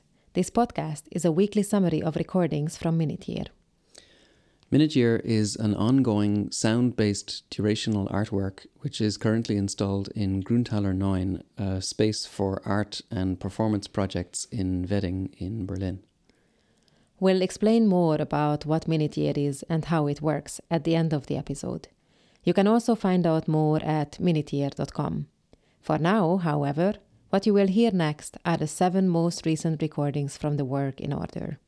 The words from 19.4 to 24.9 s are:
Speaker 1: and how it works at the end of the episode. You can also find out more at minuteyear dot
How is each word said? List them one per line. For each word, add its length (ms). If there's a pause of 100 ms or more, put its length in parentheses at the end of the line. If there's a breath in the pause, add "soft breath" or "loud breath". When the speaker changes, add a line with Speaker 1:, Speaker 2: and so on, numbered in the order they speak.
Speaker 1:
and 160
how 220
it 160
works 360 (120)
at 120
the 120
end 180
of 140
the 100
episode. 520 (580 soft breath)
You 60
can 140
also 260
find 320
out 220
more 360
at 380
minuteyear 540
dot 180